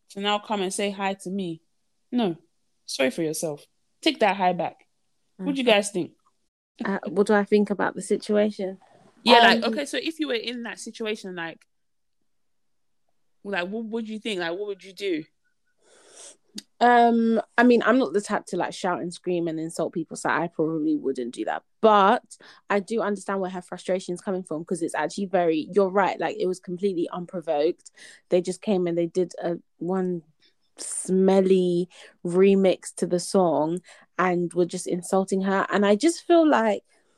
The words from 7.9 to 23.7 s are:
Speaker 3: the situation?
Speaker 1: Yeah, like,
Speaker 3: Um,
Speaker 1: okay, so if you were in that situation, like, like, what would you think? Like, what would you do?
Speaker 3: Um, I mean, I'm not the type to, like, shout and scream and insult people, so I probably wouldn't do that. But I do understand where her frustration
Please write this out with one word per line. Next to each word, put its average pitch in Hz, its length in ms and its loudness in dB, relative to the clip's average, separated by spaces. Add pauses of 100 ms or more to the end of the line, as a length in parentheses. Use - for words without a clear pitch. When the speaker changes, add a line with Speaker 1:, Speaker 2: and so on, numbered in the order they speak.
Speaker 3:
the 185 80 -12
situation? 208 760 -2 (460)
Speaker 1:
Yeah, 240 160 8
like, 226 240 6
Speaker 3:
Um, 233 100 -2
Speaker 1:
okay, 285 120 -4
so - 120 -6
if 320 220 -6
you 302 80 -4
were 254 80 -4
in 233 280 -8
that 196 160 -10
situation, 214 560 -8
like, 165 300 -10 (1800)
like, 185 240 -4
what 220 180 -6
would 220 220 -6
you 214 120 -10
think? 208 220 -4
Like, 170 100 -4
what 202 160 -6
would 196 160 -10
you 196 100 -20
do? 180 300 -4 (1600)
Speaker 3:
Um, 233 600 6 (160)
I - 60 -4
mean, 247 200 6
I'm 233 140 2
not 180 160 0
the 202 80 0
type 208 260 -6
to, 185 100 -6
like, 165 160 -4
shout 180 280 -4
and 170 120 -8
scream 175 340 -6
and 160 120 -6
insult 160 340 -6
people, 160 240 -8
so - 120 -4
I 147 240 -2
probably 156 440 -2
wouldn't 123 360 -6
do 107 120 -8
that. 78 180 -6 (180)
But 208 560 4 (320)
I 202 120 0
do 220 200 -4
understand 196 400 -4
where 180 80 -4
her 180 120 -10
frustration 180 520 -6